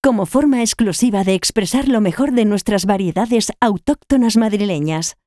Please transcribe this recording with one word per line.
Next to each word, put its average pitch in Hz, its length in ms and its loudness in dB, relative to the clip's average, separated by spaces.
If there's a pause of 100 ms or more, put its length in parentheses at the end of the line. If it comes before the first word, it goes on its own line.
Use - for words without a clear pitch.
como 226 240 2
forma 269 360 2
exclusiva 208 640 0
de 190 80 2
expresar 220 560 -2
lo 240 100 2
mejor 214 320 0
de 233 140 2
nuestras 202 400 0
variedades 202 760 0
autóctonas 233 800 0
madrileñas. 185 880 -2